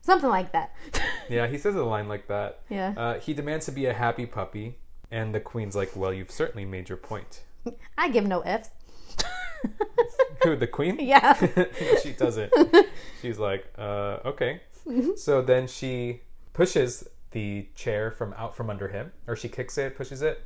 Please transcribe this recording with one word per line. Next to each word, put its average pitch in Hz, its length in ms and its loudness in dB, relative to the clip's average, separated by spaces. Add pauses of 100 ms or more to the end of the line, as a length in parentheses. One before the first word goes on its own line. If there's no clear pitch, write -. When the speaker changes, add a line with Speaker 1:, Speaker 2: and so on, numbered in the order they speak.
Speaker 1:
Something 330 280 6
like 190 220 2
that. - 280 0
<laughs> - 220 0 (260)
Speaker 2:
Yeah, 117 200 2
he 143 100 -4
says 202 160 0
a 175 100 0
line 107 240 0
like 104 200 -6
that. 101 400 -4
Speaker 1:
Yeah. 196 280 -2
Speaker 2:
Uh, 117 220 -2
he 156 160 -4
demands 147 320 -4
to 151 60 -6
be 131 140 0
a 123 60 2
happy 117 340 0
puppy, 107 520 -6 (320)
and 110 240 -4
the 107 60 0
queen's 104 340 -6
like, 98 220 0
"Well, 95 160 0
you've 95 180 -8
certainly 113 340 -4
made 92 240 -8
your 90 100 -6
point." - 440 -10 (560)
Speaker 1:
I 339 120 2
give 220 160 4
no 180 160 0
Fs. 202 280 -4 (460)
<laughs> - 100 2 (1200)
Speaker 2:
Who, 151 120 4
the 120 100 2
queen? 180 340 -2
Speaker 1:
Yeah. - 400 8
Speaker 2:
<laughs> - 160 4
No, - 460 4
she - 100 -4
doesn't. - 400 2 (340)
Speaker 1:
<laughs> - 360 -10
Speaker 2:
She's 113 160 -4
like, 98 280 0 (120)
"Uh, 101 460 -4
okay." 131 360 -2 (260)
Speaker 1:
Mm-hmm. 262 300 0
Speaker 2:
So 139 260 2
then 127 240 4
she 123 540 -6 (320)
pushes 151 560 2 (240)
the 101 420 -4
chair 110 380 -2
from 101 220 -6
out 110 220 -8
from 110 140 -6
under 98 180 -6
him, 104 240 -8 (140)
or 117 100 -4
she 120 120 -8
kicks - 300 -8
it, 135 180 -4
pushes 135 260 -8
it 151 240 -2